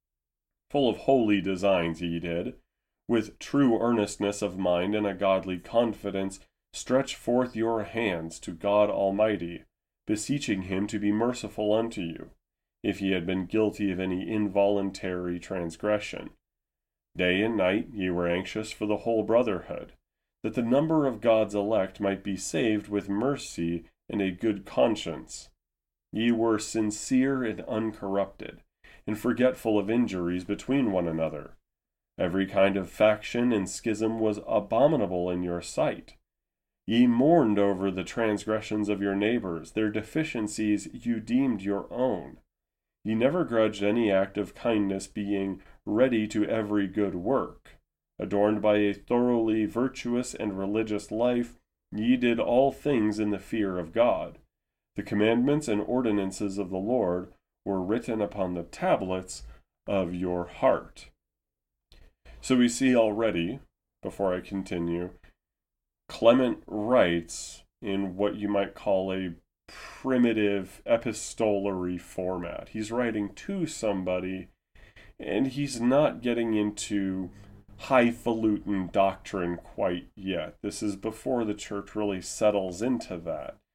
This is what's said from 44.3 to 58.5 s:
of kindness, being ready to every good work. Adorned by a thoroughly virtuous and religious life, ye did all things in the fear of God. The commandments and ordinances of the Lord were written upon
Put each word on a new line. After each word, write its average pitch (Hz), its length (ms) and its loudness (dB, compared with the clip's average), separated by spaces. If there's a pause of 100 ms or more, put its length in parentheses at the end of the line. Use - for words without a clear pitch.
of 98 160 -4
kindness, 101 540 0
being 98 520 -4 (240)
ready 110 440 2
to 107 160 0
every 104 420 0
good 92 300 -2
work. 101 540 -4 (460)
Adorned 101 460 2
by 107 140 6
a 104 180 4
thoroughly 117 680 2
virtuous 120 680 -2
and 104 220 -4
religious 104 540 -2
life, 120 480 0 (320)
ye 117 260 2
did 120 220 2
all 127 320 4
things 110 480 0
in 107 120 0
the 98 100 -2
fear 98 360 -2
of 82 160 -6
God. 101 460 0 (560)
The 104 80 -6
commandments 120 640 2
and 104 140 0
ordinances 101 800 -2
of 92 120 -4
the 92 80 -4
Lord 92 540 -2 (320)
were 95 180 -2
written 110 400 -2
upon 98 320 -4